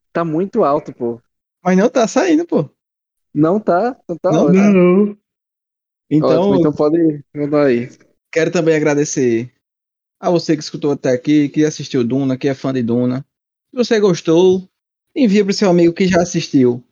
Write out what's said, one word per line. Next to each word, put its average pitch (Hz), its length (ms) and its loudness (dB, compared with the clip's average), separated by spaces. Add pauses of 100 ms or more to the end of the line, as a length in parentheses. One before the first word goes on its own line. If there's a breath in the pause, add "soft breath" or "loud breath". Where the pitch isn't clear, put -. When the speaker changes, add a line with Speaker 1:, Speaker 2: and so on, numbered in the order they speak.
(120)
Speaker 1:
Tá 170 120 -4
muito 175 400 -2
alto, 147 280 -2
pô. 117 280 -8 (420)
Speaker 2:
Mas 185 140 0
não 190 120 2
tá 226 200 0
saindo, 339 380 0
pô. 180 220 -2 (680)
Speaker 1:
Não 160 260 0
tá? 214 440 -2
Então 170 160 -12
tá 170 120 -2
Speaker 2:
Não. 165 140 2
Speaker 1:
ótimo. 190 160 4
Speaker 3:
Não. 196 560 2 (920)
Speaker 2:
Então, 151 320 2
Speaker 1:
Ótimo, 190 180 2
então 151 120 2
pode 151 520 -2 (100)
mandar 147 320 -2
aí. 120 240 -2 (420)
Speaker 2:
quero 160 180 -2
também 160 240 0
agradecer 143 760 -2 (680)
a 180 120 -4
você 165 260 -2
que 151 60 -8
escutou 147 300 -6
até 131 200 -4
aqui, 147 360 0
que 151 160 0
assistiu 143 380 -4
Duna, 131 340 -2
que 143 120 -4
é 135 60 -2
fã 135 180 -6
de 127 100 -2
Duna. 123 420 -2 (460)
Se - 60 -16
você 226 240 0
gostou, 185 680 2 (480)
envia 208 300 2
pro 196 80 -2
seu 196 160 0
amigo 170 240 4
que 190 160 0
já 175 140 2
assistiu, 123 680 0